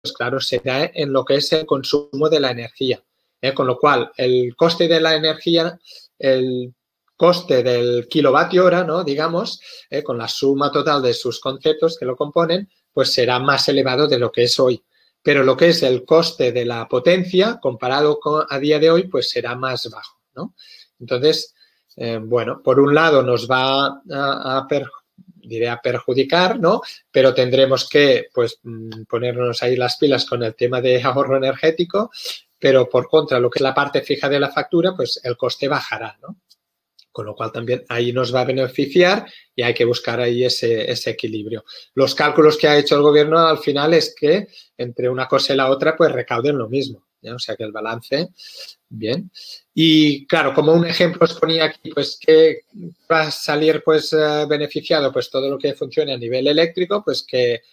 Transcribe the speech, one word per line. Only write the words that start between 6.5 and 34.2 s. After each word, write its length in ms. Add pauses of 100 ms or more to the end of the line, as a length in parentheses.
coste 460
del 460
kilovatio 560
hora, 200
¿no? 200
Digamos, 560 (300)
eh, 120
con 160
la 100
suma 420
total 320
de 120
sus 260
conceptos 580
que 80
lo 100
componen, 520 (240)
pues 200
será 260
más 300
elevado 400
de 100
lo 120
que 140
es 140
hoy. 240 (400)
Pero 200
lo 140
que 120
es 140
el 220
coste 480
de 120
la 220
potencia, 720
comparado 600
con, 280
a 100
día 200
de 120
hoy, 180
pues 220
será 240
más 360
bajo, 300 (140)
¿no? 200 (460)
Entonces, 540 (420)
eh, 240
bueno, 420
por 160
un 160
lado 280
nos 280
va 360
a, 720
a 100
per-, 220 (260)
diré 520
a 120
perjudicar, 800
¿no? 220 (280)
Pero 220
tendremos 560
que, 460
pues, 280
mm, 460
ponernos 540
ahí 140
las 200
pilas 300
con 160
el 120
tema 260
de 220
ahorro 340
energético, 720 (480)
pero 300
por 200
contra, 320
lo 100
que 80
es 40
la 120
parte 280
fija 260